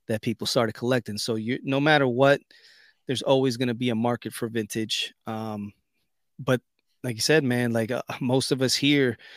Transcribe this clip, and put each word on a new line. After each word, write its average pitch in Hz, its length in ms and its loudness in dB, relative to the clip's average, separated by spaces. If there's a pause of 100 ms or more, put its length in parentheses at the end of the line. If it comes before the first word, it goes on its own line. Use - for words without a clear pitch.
that 110 140 -2
people 117 260 -4
started 117 240 0
collecting. 117 460 -4
So 113 180 -4
you, 110 280 -4
no 135 180 -2
matter 147 260 4
what, 135 320 4 (680)
there's 120 140 -4
always 135 360 2
gonna 123 160 -2
be 123 160 -2
a 117 60 0
market 117 360 -2
for - 160 -6
vintage. 110 640 -4 (120)
Um, 107 480 -8 (640)
but 127 220 0 (420)
like 123 120 -4
you 110 60 -6
said, 151 220 4
man, 123 300 0
like, 113 180 0
uh, 123 120 -4 (180)
most 131 320 0
of 131 80 0
us 127 120 2
here, 139 440 2 (200)